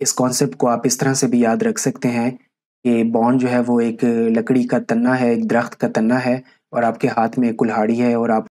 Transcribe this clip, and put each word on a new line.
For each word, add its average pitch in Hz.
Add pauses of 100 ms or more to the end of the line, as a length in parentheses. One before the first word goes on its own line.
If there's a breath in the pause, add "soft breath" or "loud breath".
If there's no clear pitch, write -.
इस 135
कॉन्सेप्ट 127
को -
आप 117
इस 123
तरह 135
से 131
भी 120
याद 113
रख 110
सकते -
हैं 120
कि -
बॉन्ड 117
जो 123
है 123
वो 120
एक 117 (340)
लकड़ी 123
का -
तन्ना 120
है, 123
एक 113
दरख्त 117
का 120
तन्ना 120
है 127 (300 soft breath)
और 120
आपके 113
हाथ 117
में 120
एक 113
कुल्हाड़ी 113
है 120
और 113
आप 110